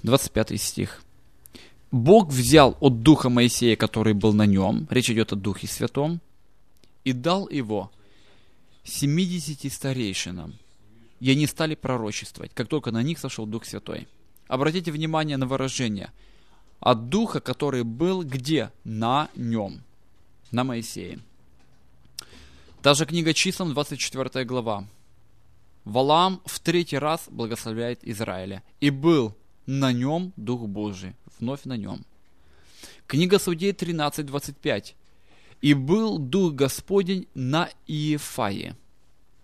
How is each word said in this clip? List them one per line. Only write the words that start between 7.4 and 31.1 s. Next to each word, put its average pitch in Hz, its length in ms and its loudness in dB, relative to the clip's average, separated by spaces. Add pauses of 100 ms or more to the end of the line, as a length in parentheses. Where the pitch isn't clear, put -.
его 107 420 -4 (920)
семидесяти 156 840 -2
старейшинам, 104 880 -6 (640)
и 127 120 2
они 147 160 4
стали 156 280 -4
пророчествовать, - 800 -6
как 120 140 -4
только 143 240 -2
на 113 120 0
них 160 160 -2
сошел 117 260 -8
Дух 110 200 -8
Святой». - 420 -12 (400)
Обратите 156 440 -2
внимание 156 460 -2
на 135 80 0
выражение 127 680 -4 (680)
«от 120 300 2
духа, 196 300 -2
который 127 440 -2
был 170 400 -2
где? 131 480 -2 (120)
На 117 520 -2
нем, 113 460 -4 (720)
на 120 120 0
Моисее». 113 560 -8 (1600)
Та 143 120 6
же 147 120 0
книга 160 280 0
Числам, 180 380 -2
двадцать 143 280 -4
четвертая 131 460 -6
глава. 113 400 -4 (1000)
«Валаам 151 600 2
в - 140 -10
третий 170 380 0
раз 151 320 -4
благословляет 117 720 -6
Израиля, 98 600 -8 (180)
и 143 80 4
был 135 460 2 (300)
на 135 280 0
нем 156 420 -2
Дух 117 320 -6
Божий», 98 480 -8 (240)